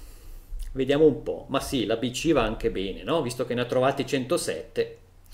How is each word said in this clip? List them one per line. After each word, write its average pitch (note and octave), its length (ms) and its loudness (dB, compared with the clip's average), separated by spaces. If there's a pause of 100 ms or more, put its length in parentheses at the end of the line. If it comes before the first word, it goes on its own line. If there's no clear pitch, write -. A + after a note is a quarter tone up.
(720)
vediamo C#3 320 4
un C3+ 180 6
po'. E2+ 260 -6
Ma C3 100 0
sì, A#2 280 0
la A2+ 100 2
B B2 140 -2
C D#3+ 220 0
va B2+ 100 4
anche A2 260 -2
bene, F#2 320 -4
no? C#3+ 220 0
Visto B2 240 -4
che A#2+ 80 -2
ne B2 60 0
ha B2 40 -2
trovati B2+ 400 2
centosette, B2+ 920 -2 (360)